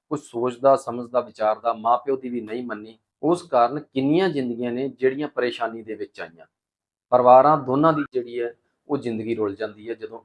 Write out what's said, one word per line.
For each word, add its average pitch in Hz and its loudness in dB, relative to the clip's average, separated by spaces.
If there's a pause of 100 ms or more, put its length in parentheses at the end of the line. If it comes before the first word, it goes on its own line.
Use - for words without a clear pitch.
ਕੁਛ 143 -6
ਸੋਚਦਾ, 123 0
ਸਮਝਦਾ, 123 -6
ਵਿਚਾਰਦਾ, 110 -4
ਮਾਂ 113 0
ਪਿਓ 135 -4
ਦੀ 131 -10
ਵੀ 120 -6
ਨਹੀਂ 113 -10
ਮੰਨੀ। 110 -14 (240)
ਉਸ 170 0
ਕਾਰਨ 123 0
ਕਿੰਨੀਆਂ 151 0
ਜ਼ਿੰਦਗੀਆਂ 123 -4
ਨੇ 131 -4
ਜਿਹੜੀਆਂ 131 -2
ਪਰੇਸ਼ਾਨੀ 113 -4
ਦੇ 107 -10
ਵਿੱਚ 101 -12
ਆਈਆਂ। 82 -16 (640)
ਪਰਿਵਾਰਾਂ 127 8
ਦੋਨਾਂ 139 2
ਦੀ 147 0 (100)
ਜਿਹੜੀ 120 -6
ਹੈ 120 -6 (340)
ਉਹ 143 -4
ਜ਼ਿੰਦਗੀ 113 -4
ਰੁਲ 104 -4
ਜਾਂਦੀ 107 -12
ਹੈ, 117 -6
ਜਦੋਂ 110 -16